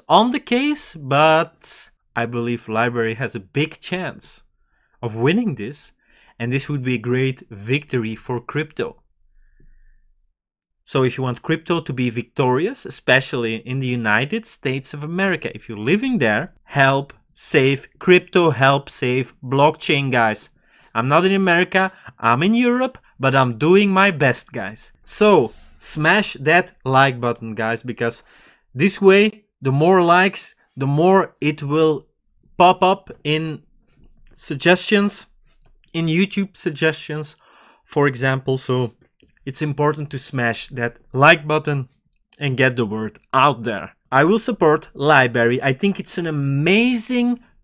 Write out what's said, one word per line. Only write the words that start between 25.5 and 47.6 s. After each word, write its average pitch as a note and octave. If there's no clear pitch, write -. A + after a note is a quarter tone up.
smash E3+
that D#3+
like C3
button, A#2
guys, A2+
because A2+
this F3
way, G3
the C3+
more E3+
likes, F3+
the C3+
more E3+
it D3
will D3+
pop C#3+
up F#3+
in D#3
suggestions, F#3
in E3
YouTube F#3+
suggestions, D3+
for C#3+
example. C3
So B2+
it's -
important D3
to C3+
smash A#2+
that A#2+
like D3
button D3
and C3+
get C3
the A#2+
word G#2+
out C3
there. G2
I C3+
will G3+
support D#3+
LBRY. B2+
I C3+
think G3
it's -
an E3+
amazing G#3+